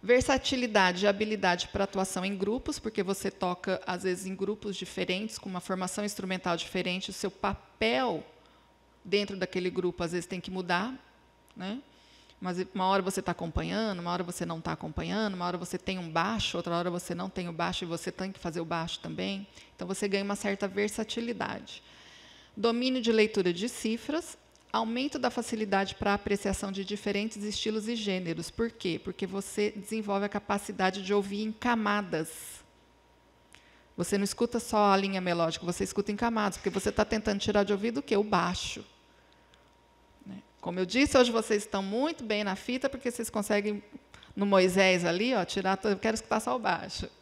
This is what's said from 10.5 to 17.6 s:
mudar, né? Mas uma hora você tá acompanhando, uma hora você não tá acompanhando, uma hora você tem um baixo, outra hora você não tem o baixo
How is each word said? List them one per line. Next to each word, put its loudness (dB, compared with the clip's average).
mudar, 0
né? -6
Mas -2
uma 2
hora 6
você 0
tá -2
acompanhando, -2
uma -4
hora 0
você -4
não -4
tá -4
acompanhando, -2
uma -4
hora -2
você -6
tem -4
um -6
baixo, 0
outra -2
hora 0
você -4
não -4
tem -6
o -6
baixo -2